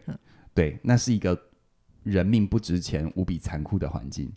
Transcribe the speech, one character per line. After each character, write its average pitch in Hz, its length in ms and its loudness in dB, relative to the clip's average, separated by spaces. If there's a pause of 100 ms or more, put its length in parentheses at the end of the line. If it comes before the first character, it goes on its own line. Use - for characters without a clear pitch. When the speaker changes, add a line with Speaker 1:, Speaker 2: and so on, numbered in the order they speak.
Speaker 1:
嗯。 - 100 -10 (380)
Speaker 2:
对， 78 300 2
那 123 120 6
是 120 160 2
一 110 60 4
个 90 180 2 (680)
人 95 200 2
命 104 220 4
不 110 140 2
值 90 200 -2
钱、 76 360 -4
无 92 100 0
比 87 140 -4
残 76 240 -6
酷 95 160 -2
的 - 100 -4
环 76 180 -6
境。 69 300 -8